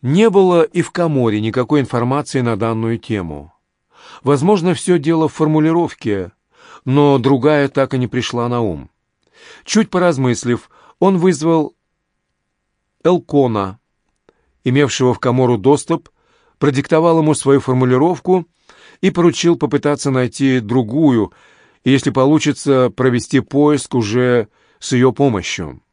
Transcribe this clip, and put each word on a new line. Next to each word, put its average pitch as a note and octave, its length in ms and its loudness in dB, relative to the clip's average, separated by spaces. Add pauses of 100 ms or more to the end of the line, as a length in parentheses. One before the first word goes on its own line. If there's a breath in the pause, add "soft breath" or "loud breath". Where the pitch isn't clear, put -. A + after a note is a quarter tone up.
Не F3+ 280 2
было F3+ 320 4
и E3 200 -2
в - 100 -6
Каморе C3 480 0
никакой B2 400 -2
информации B2+ 640 -4
на A#2 140 -2
данную A2+ 440 -4
тему. D#2+ 540 -8 (680 loud breath)
Возможно, E3 520 0
всё F3 240 0
дело D#3+ 300 0
в - 40 -6
формулировке, D#3 1000 -2 (540 loud breath)
но C#3 340 2
другая C#3 480 2
так C3+ 260 -2
и C3+ 60 -2
не B2+ 80 -2
пришла A#2+ 420 -4
на A#2+ 120 -4
ум. E2 300 -6 (760 loud breath)
Чуть - 260 0
поразмыслив, B2+ 800 -2 (300 soft breath)
он F#3+ 180 2
вызвал E3 560 0 (1300)
Элкона, B2 760 0 (840)
имевшего B2+ 500 0
в A2 60 -4
Камору B2 400 0
доступ, C#3+ 500 0 (520)
продиктовал D#3+ 580 0
ему D#3 160 2
свою C#3 240 2
формулировку C3 880 0 (540 soft breath)
и F#3+ 100 2
поручил E3+ 480 0
попытаться C#3+ 520 -2
найти C3 500 0
другую, A#2+ 720 0 (500 soft breath)
и, B2+ 80 0
если C3 180 2
получится, C3+ 800 0
провести B2+ 520 0
поиск C#3+ 540 0
уже A#2+ 540 0 (300)
с - 140 -8
её B2+ 200 4
помощью. G2 680 -4 (100)